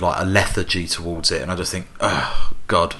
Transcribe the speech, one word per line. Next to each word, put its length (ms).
a, 40
like, 160
a 40
lethargy 640
towards 460
it, 100
and 80
I 60
just 160
think, 140
"Oh 520
God, 320